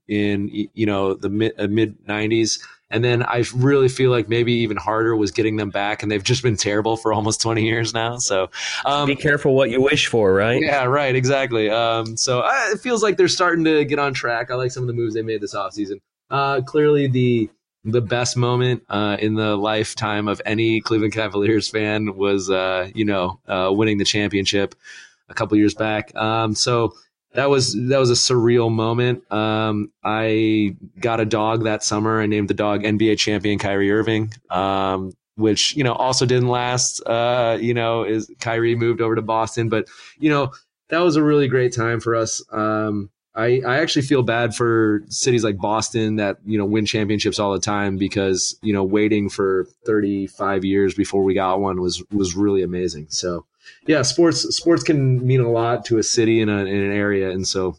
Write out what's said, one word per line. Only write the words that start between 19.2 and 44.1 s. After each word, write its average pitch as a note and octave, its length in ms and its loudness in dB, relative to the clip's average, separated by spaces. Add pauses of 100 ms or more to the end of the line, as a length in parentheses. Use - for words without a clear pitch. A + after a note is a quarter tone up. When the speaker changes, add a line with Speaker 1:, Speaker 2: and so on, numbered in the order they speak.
Speaker 1:
the G#2+ 220 0
lifetime G#2+ 720 -2
of G2 160 -4
any A2 340 0
Cleveland G#2+ 320 0
Cavaliers G#2 560 0
fan G#2+ 480 -2
was, G2 340 0
uh, F#2 460 -2
you A2 80 -2
know, F#2+ 420 -2
uh, F#2+ 280 -2
winning G#2+ 240 2
the G2 80 0
championship G2 680 0 (540)
a - 60 -20
couple G#2+ 240 0
years G#2 160 4
back. G#2+ 420 -4
Um, A2 400 -2
so A#2 380 0 (400)
that C#3 160 0
was, C3+ 240 2 (160)
that C#3 80 2
was C3 120 4
a A#2+ 40 2
surreal A#2 580 2
moment. A#2 640 0
Um, G#2+ 580 -2 (100)
I G#2+ 760 0 (200)
got A2+ 220 -2
a A2 60 2
dog A2 400 0
that G#2+ 180 -2
summer. A2 380 0
I G#2+ 40 0
named G#2 220 0
the G2 60 -2
dog G#2 320 0
N G#2+ 100 0
B A2 140 2
A G#2 80 2
champion G#2 420 -2
Kyrie G2 320 0
Irving, G#2+ 400 0 (180)
um, F#2+ 640 -2 (240)
which, G#2+ 400 0
you D3 80 0
know, A#2+ 100 0
also B2+ 320 0
didn't B2 220 2
last. B2 580 -2
Uh, A#2 540 0
you A#2 140 0
know, A#2 300 0
is G#2+ 360 -2
Kyrie A#2 360 0
moved A#2 260 0
over A2 140 0
to A2 60 0
Boston, A2 460 -2
but, A2 220 -2 (280)
you D3+ 120 2
know, C#3+ 240 0 (340)
that E3 120 -2
was E3+ 180 4
a D#3 60 4
really D3 260 4
great B2 240 2
time A#2 260 0
for A#2 160 -2
us. A2 340 -2
Um, G#2+ 600 -2 (260)
I, B2 300 2
I B2+ 140 0
actually D#3 240 0
feel C3+ 180 2